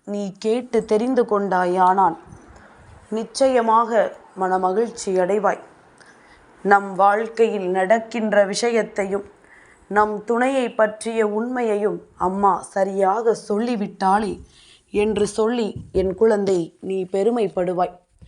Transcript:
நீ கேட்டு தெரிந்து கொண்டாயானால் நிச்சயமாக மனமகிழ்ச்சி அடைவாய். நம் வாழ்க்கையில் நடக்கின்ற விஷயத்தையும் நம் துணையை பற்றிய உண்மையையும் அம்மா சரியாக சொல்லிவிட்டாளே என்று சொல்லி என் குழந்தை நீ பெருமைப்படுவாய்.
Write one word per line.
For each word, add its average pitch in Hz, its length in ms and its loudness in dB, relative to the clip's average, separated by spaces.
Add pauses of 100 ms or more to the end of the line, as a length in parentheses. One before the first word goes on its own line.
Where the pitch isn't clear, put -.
நீ 202 340 -6
கேட்டு 226 460 -2
தெரிந்து 240 400 0
கொண்டாயானால் 185 920 2 (960)
நிச்சயமாக 226 1080 2 (220)
மனமகிழ்ச்சி 185 800 -2
அடைவாய். 185 440 0 (1000)
நம் 196 320 2
வாழ்க்கையில் 208 760 0
நடக்கின்ற 208 760 0
விஷயத்தையும் 202 800 -2 (640)
நம் 208 360 0
துணையை 247 460 0
பற்றிய 220 580 0
உண்மையையும் 214 720 -2 (160)
அம்மா 190 440 0
சரியாக 196 760 0 (120)
சொல்லிவிட்டாளே 202 960 -2 (480)
என்று 208 360 0
சொல்லி 220 480 -2 (180)
என் 185 220 0
குழந்தை 196 680 0
நீ 190 240 -4
பெருமைப்படுவாய். 185 1000 -2 (260)